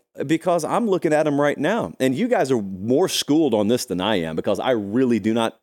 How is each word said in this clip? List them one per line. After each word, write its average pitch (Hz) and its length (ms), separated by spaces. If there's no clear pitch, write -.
because 165 360
I'm 190 280
looking 170 240
at 156 120
'em 143 140
right 147 160
now. 151 420
And 131 160
you 208 140
guys 180 240
are 120 80
more 107 480
schooled 147 460
on 104 140
this 120 180
than 90 160
I 107 140
am 80 200
because 95 240
I 120 120
really 117 460
do 107 140
not 113 300